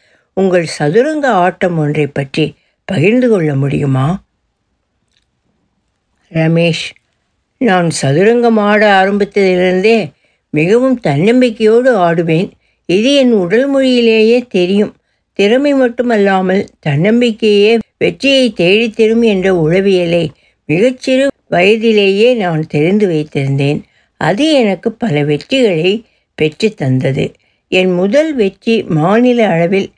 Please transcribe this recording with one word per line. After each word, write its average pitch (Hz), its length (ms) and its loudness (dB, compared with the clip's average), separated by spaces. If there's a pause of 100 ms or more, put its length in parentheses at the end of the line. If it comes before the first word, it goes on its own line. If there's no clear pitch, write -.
(360)
உங்கள் 180 320 0
சதுரங்க 269 580 -2 (100)
ஆட்டம் 180 420 -2
ஒன்றை 151 300 -2
பற்றி 139 360 -6 (440)
பகிர்ந்து 208 400 0
கொள்ள 170 260 0
முடியுமா? 139 520 -2 (2250)
ரமேஷ்: 165 540 0 (760)
நான் 185 320 2
சதுரங்கம் 220 680 2
ஆட 208 220 2 (100)
ஆரம்பித்ததிலிருந்தே 190 1080 0 (560)
மிகவும் 233 460 2
தன்னம்பிக்கையோடு 226 1000 2
ஆடுவேன். 170 500 0 (400)
இது 208 260 0
என் 254 200 2
உடல் 208 340 0
மொழியிலேயே 240 720 2 (100)
தெரியும். 196 460 -2 (440)
திறமை 254 360 0
மட்டுமல்லாமல் 202 880 0 (160)
தன்னம்பிக்கையே 208 920 0 (260)
வெற்றியை 262 540 0
தேடித்தரும் 220 720 0
என்ற 190 320 0
உளவியலை 175 680 0 (440)
மிகச்சிறு 254 560 0 (240)
வயதிலேயே 208 840 2
நான் 175 320 -2
தெரிந்து 185 400 0
வைத்திருந்தேன். 143 720 -2 (400)
அது 202 320 -2
எனக்கு 220 420 0
பல 202 280 -4
வெற்றிகளை 175 720 0 (460)
பெற்று 156 340 -2
தந்தது. 135 520 -2 (480)
என் 185 200 0
முதல் 208 420 0
வெற்றி 226 420 -2 (140)
மாநில 226 560 2
அளவில் 180 520 -2